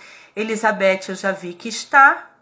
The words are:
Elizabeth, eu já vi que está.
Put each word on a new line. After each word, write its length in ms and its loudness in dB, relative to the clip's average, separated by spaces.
Elizabeth, 760 -2
eu 60 -10
já 180 -4
vi 200 -12
que 140 -16
está. 640 2